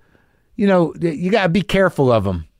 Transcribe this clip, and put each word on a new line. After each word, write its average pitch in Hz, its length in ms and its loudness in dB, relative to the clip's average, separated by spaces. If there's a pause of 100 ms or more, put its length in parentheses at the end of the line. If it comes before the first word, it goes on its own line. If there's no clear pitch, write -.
(560)
you 202 100 0
know, 180 320 2
you 170 320 -4
gotta 196 200 0
be 185 120 0
careful 175 480 0
of 110 160 2
'em. 90 200 -6 (140)